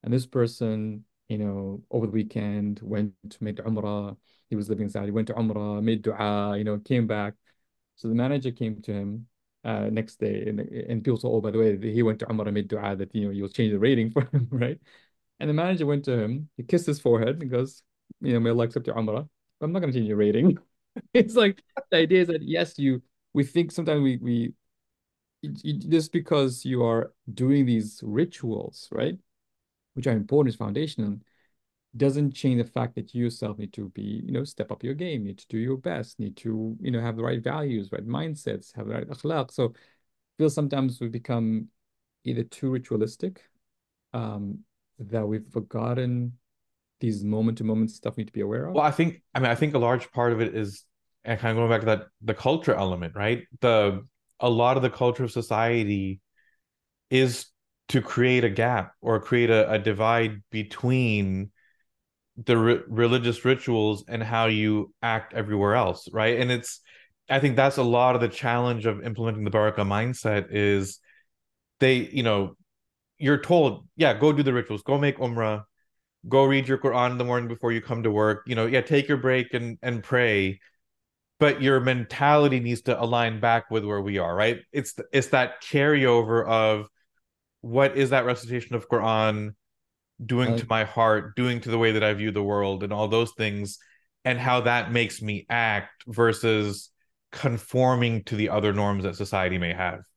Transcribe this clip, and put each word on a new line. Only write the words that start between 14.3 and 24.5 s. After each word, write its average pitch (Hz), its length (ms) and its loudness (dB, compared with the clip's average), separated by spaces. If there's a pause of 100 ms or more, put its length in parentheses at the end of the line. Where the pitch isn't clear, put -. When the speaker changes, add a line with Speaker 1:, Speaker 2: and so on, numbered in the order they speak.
Speaker 1:
right? 127 300 -4 (600)
And 151 100 -2
the 151 40 0
manager 170 300 0
went 143 220 -2
to 123 120 0
him, 120 380 -4
he 123 60 -12
kissed 175 240 0
his 147 140 -2
forehead 120 420 2
and 131 80 -6
goes, 127 320 -4 (400)
you 135 100 0
know, 117 80 4
"May 117 100 2
Allah 117 140 2
accept 117 220 -4
your 110 100 -4
Umrah, 113 320 -4 (300)
but 151 80 -6
I'm 165 60 -2
not 190 80 0
gonna 151 120 -2
change 117 160 0
your 107 80 0
rating." 113 460 4
<laughs> - 60 -20 (440)
It's 233 220 4
like, 208 280 4 (280)
the 170 80 4
idea 175 240 6
is 175 60 2
that, 156 140 -2
yes, 160 360 -2
you, 135 240 2 (320)
we 143 100 4
think 170 260 0
sometimes 156 320 0
we, 131 140 2
we, 120 360 -2 (920)